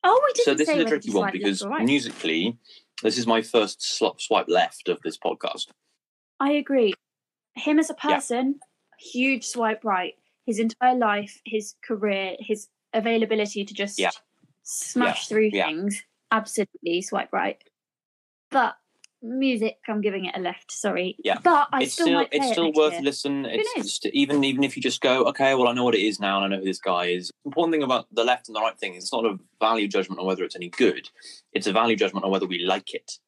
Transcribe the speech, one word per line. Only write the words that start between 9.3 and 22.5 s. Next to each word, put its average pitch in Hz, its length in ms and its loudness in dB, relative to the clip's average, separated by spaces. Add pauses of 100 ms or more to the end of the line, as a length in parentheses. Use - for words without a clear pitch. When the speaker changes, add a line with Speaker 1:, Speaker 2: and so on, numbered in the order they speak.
Speaker 1:
swipe 233 380 -2
right. 185 300 -2 (320)
His 220 120 -2
entire 233 380 2
life, 208 500 -2
his 220 380 -6
career, 196 560 -2
his 214 300 -6 (240)
availability 214 720 0
to 202 80 -16
just 202 260 -6
Speaker 2:
Yeah. - 120 0 (520)
Speaker 1:
smash - 600 -2
Speaker 2:
Yeah. - 40 -10
Speaker 1:
through 214 240 2
Speaker 2:
Yeah. 190 160 0
Speaker 1:
things, 190 360 -4 (280)
absolutely 202 680 -2
swipe - 320 -6
right. - 280 -4 (880)
But 247 280 0 (440)
music, 240 560 -2 (100)
I'm 220 140 -2
giving 196 240 -2
it - 100 -8
a 196 40 -6
left, 180 320 -8
sorry. 185 520 -4
Speaker 2:
Yeah. - 200 0
Speaker 1:
But 320 300 4
I 254 100 2
Speaker 2:
It's - 100 -4
Speaker 1:
still 339 140 0
Speaker 2:
still, 175 120 4
Speaker 1:
might 156 120 0
play 147 80 0
Speaker 2:
it's 139 80 0
Speaker 1:
it 240 60 0